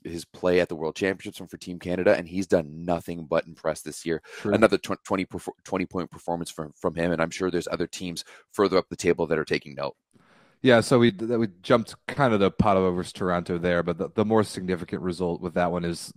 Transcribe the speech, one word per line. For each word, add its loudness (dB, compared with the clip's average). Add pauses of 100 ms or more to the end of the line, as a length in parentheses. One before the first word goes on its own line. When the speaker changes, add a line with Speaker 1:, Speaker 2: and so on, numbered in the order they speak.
Speaker 1:
his -10
play 2
at 2
the -8
World -6
Championships -4
and -14
for -16
Team -12
Canada, 2
and -6
he's -4
done 0
nothing -4
but 0
impress -6
this -12
year. -2 (180)
Speaker 2:
True. 0
Speaker 1:
Another 6
tw-, -6
twenty -2
perfor-, -10 (100)
twenty -2
point -6
performance -8
from, -10
from -2
him, 0
and -2
I'm 0
sure -2
there's -4
other -4
teams -10 (260)
further 4
up 0
the -8
table 2
that 0
are -2
taking -4
note. -6 (680)
Speaker 2:
Yeah, 8
so 4
we, 6
that -2
we 0 (140)
jumped 2 (100)
kind 2
of 4
the 6
Padova 4
versus -4
Toronto -2
there, 2
but -2
the, -6
the 2
more 4
significant -4
result -2
with -6
that 2
one -2
is -6